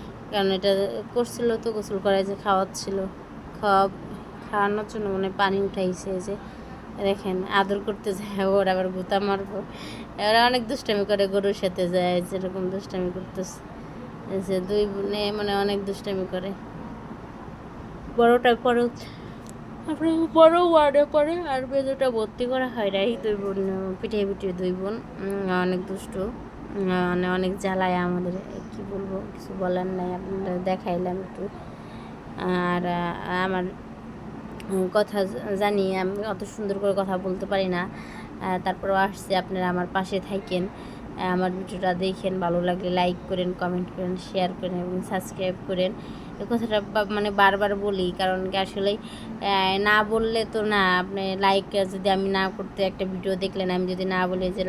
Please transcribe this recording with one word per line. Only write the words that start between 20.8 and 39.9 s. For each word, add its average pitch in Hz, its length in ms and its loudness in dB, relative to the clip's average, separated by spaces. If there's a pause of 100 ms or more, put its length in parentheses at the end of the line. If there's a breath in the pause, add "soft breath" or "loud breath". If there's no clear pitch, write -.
পড়ে, 302 220 4 (180)
আর 262 100 0 (100)
মেজোটা 269 380 0
ভর্তি 220 360 -2
করা 254 220 0
হয় 226 240 0
নাই। 196 180 2 (140)
দুই 214 120 2
বোন, 196 220 -2 (440)
পিঠে 214 240 0
পিঠে 196 280 -2
দুই 185 180 0
বোন, 190 240 -2 (280)
উম, 196 240 -2 (180)
অনেক 185 240 0
দুষ্টু, 190 320 -6 (540)
উম, 190 140 0 (200)
মানে 180 180 2 (100)
অনেক 185 160 0 (100)
জ্বালায় 185 340 2 (100)
আমাদের, 180 260 0 (380)
কি 220 100 -10 (100)
বলবো, 196 260 -6 (160)
কিছু - 260 -14
বলার 185 380 0
নাই, 180 200 -2
আপনারা 185 400 -4 (120)
দেখাইলাম 180 560 -2
একটু। - 180 -10 (1200 loud breath)
আর, 180 220 0
আহ, 175 600 0
আমার, 185 180 0 (1080)
উম, 190 220 2
কথা 208 300 2
জ-, 208 200 -4 (160)
জানি 208 240 4 (120)
আমি 190 200 0 (160)
অত 190 120 -4
সুন্দর 202 360 -4
করে 202 180 2
কথা 190 200 0
বলতে 185 280 -4
পারি 196 220 2
না, 180 180 0
আহ, - 800 -6
তারপরেও 190 320 0
আসছি, 196 400 0
আপনারা 185 340 0
আমার 180 240 0